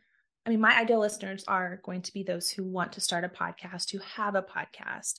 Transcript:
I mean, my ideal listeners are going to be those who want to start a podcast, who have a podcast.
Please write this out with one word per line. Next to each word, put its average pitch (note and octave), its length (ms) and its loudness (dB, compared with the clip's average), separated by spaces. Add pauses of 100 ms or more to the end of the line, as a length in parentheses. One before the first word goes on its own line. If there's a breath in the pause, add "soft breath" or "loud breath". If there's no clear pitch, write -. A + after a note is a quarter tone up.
(440 soft breath)
I A#3 60 -2
mean, A3 100 4
my A3+ 180 8
ideal A3+ 220 6
listeners G3 480 -2
are F#3 300 0
going F3+ 240 -6
to - 100 -10
be G3 100 -6
those F3+ 280 -2
who G3 120 -6
want F#3 300 -2
to - 80 -14
start F3 240 0
a F3+ 60 -4
podcast, F3 600 -6
who G3 100 -8
have G#3 340 -4
a F#3+ 80 2
podcast. - 760 -8